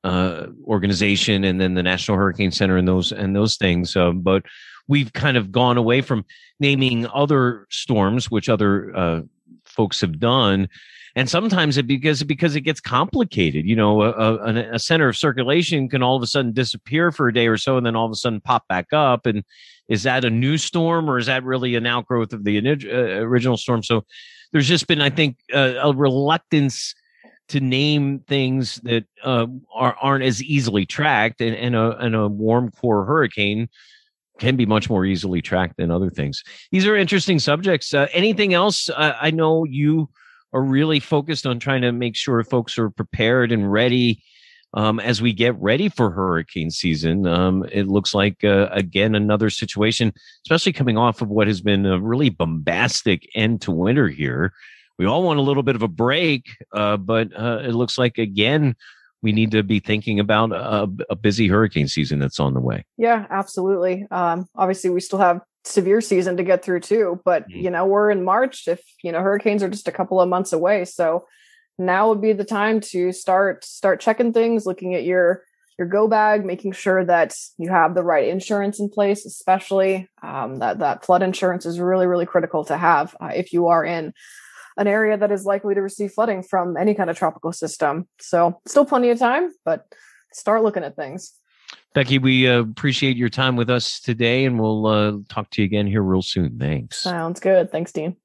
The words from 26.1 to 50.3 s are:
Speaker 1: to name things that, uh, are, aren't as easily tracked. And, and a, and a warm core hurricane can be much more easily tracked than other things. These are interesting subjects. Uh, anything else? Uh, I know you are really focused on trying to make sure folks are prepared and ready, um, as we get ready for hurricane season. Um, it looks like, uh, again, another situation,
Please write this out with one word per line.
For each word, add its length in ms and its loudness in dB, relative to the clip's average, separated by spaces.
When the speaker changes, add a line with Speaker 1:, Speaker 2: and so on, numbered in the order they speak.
Speaker 1:
to 140 -2
name 680 0
things 560 -2
that, 220 -2
uh, 240 0
are, 260 0
aren't 240 0
as 200 0
easily 420 0
tracked. 560 0
And, 140 -2
and 200 -2
a, 220 2
and 180 -2
a 120 2
warm 420 0
core 360 0
hurricane 640 0
can 180 0
be 120 2
much 200 2
more 160 0
easily 380 -2
tracked 360 -2
than 120 -2
other 220 0
things. 320 -6
These 140 2
are 100 2
interesting 440 0
subjects. 520 -2
Uh, 220 2
anything 400 0
else? 340 0
Uh, 320 0
I 120 0
know 320 2
you 460 0
are 100 0
really 380 2
focused 440 -2
on 140 -2
trying 220 0
to 100 2
make 240 -4
sure 260 0
folks 360 -2
are 120 0
prepared 600 0
and 180 0
ready, 540 2
um, 240 0
as 240 -2
we 120 2
get 260 0
ready 300 2
for 200 0
hurricane 600 -2
season. 560 0
Um, 420 2
it 180 -2
looks 280 0
like, 300 0
uh, 260 4
again, 420 0
another 360 2
situation, 640 -2